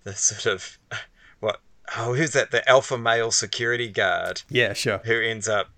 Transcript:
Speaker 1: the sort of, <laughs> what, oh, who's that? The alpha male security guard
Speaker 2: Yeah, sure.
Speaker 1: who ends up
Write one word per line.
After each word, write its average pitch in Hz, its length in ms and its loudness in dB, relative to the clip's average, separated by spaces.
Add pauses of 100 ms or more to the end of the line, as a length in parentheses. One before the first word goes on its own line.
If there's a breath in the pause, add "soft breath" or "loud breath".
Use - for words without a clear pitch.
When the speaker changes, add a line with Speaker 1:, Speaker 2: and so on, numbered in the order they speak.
Speaker 1:
the 98 100 -10
sort - 320 -2
of, 98 320 -4 (140)
<laughs> - 480 -16
what, 107 200 -2 (360)
oh, 120 180 -2
who's 147 200 0
that? 131 180 2
The 117 160 0
alpha 131 280 6
male 117 360 0
security 120 560 -2
guard 92 600 -2
Speaker 2:
Yeah, 117 260 2
sure. 101 300 -2
Speaker 1:
who 117 160 0
ends 110 280 -4
up 104 300 0